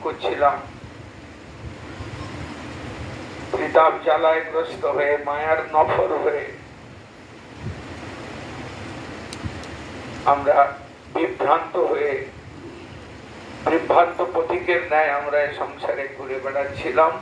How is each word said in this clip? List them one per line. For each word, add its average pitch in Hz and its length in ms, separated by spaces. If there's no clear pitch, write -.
করছিলাম, 139 560
ত্রিতাপ 160 420
জ্বালায় 160 380
গ্রস্ত 160 340
হয়ে, 143 400
মায়ার 156 320
নফর 151 500
হয়ে, - 220
আমরা 143 520
বিভ্রান্ত 160 640
হয়ে, 143 480
বিভ্রান্ত 165 640
পথিকের 170 540
ন্যায় 151 240
আমরা 143 320
এই 143 120
সংসারে 139 520
ঘুরে 131 260
বেড়াচ্ছিলাম। 139 680